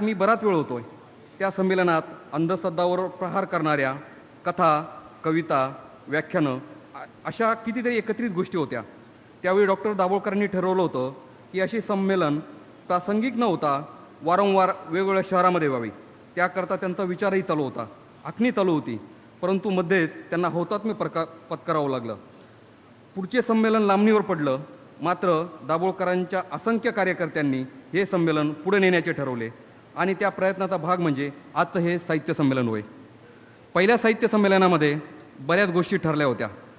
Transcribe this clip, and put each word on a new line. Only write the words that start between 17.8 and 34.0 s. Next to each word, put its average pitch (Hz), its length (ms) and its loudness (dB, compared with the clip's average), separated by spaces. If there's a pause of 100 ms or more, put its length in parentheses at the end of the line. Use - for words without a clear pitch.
आखणी 226 260 0
चालू 185 240 2
होती, 123 260 -4 (420)
परंतु 190 280 0
मध्येच 180 600 0
त्यांना 175 180 0
हौतात्म्य 196 460 -4
प्रकार 165 300 -4
पत्करावं 156 640 -4
लागलं. 117 260 -6 (960)
पुढचे 196 280 -2
संमेलन 220 400 4
लांबणीवर 208 380 4
पडलं, 151 380 0 (420)
मात्र 175 460 2 (220)
दाभोळकरांच्या 180 720 0 (100)
असंख्य 226 380 0
कार्यकर्त्यांनी 156 720 0 (300)
हे 185 140 2
संमेलन 156 460 0
पुढे 185 260 0
नेण्याचे 175 340 4
ठरवले 123 380 -4 (460)
आणि 180 180 0
त्या 196 140 -2
प्रयत्नाचा 190 480 -2
भाग 175 240 0
म्हणजे 143 300 0 (240)
आजचं 175 240 0
हे 170 200 0
साहित्य 160 360 -2
संमेलन 131 340 2
होय. 110 120 -2 (960)
पहिल्या 202 220 4
साहित्य 226 320 2